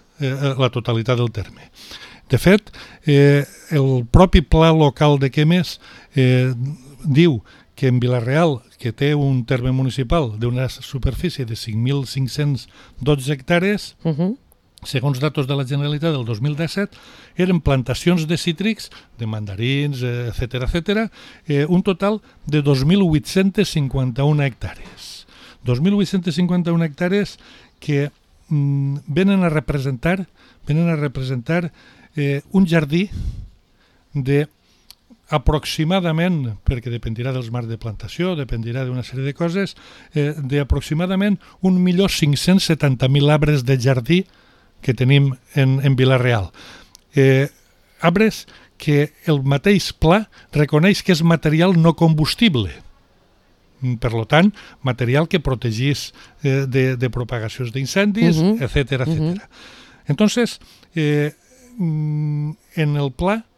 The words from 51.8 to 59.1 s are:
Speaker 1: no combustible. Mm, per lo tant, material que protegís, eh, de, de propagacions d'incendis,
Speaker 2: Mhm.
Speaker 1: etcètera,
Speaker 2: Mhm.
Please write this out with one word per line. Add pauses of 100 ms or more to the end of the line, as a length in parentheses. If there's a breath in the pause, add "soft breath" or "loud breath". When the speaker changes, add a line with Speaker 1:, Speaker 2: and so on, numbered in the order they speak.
Speaker 1:
no
combustible. (1120)
Mm,
per
lo
tant, (300 loud breath)
material
que
protegís, (300 loud breath)
eh,
de,
de
propagacions
d'incendis,
Speaker 2:
Mhm.
Speaker 1:
etcètera,
Speaker 2:
Mhm.